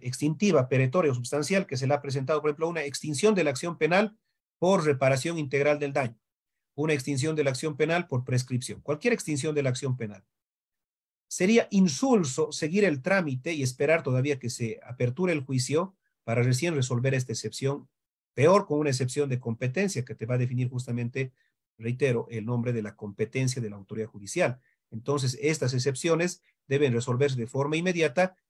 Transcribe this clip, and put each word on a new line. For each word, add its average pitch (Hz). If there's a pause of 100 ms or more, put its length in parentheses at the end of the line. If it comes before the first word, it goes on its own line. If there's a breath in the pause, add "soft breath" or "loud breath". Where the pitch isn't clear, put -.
extintiva, 147
perentoria 139
o 131
sustancial, 147
que 135
se 131
le 147
ha 143
presentado, 139
por 151
ejemplo, 156
una 165
extinción 151
de 180
la 147
acción 165
penal 190 (440)
por 180
reparación 135
integral 143
del 143
daño, 135 (600)
una 156
extinción 143
de 151
la 139
acción 151
penal 165
por 123
prescripción, 127
cualquier 233
extinción 151
de 147
la 131
acción 131
penal. 107 (1040)
Sería 220
insulso 170
seguir 175
el 147
trámite 165
y 147
esperar 147
todavía 135
que 120
se 113
aperture 127
el 151
juicio 135 (260)
para 120
recién 147
resolver 127
esta 127
excepción, - (460)
peor 180
con 147
una 151
excepción 131
de 127
competencia 127
que 110
te 113
va 123
a -
definir 127
justamente, 123 (460)
reitero, 120
el 110
nombre 120
de 117
la 104
competencia 117
de 107
la 104
autoridad 104
judicial. 127 (320 soft breath)
Entonces, 131
estas 147
excepciones 160 (240)
deben 139
resolverse 123
de 117
forma 139
inmediata 175 (140)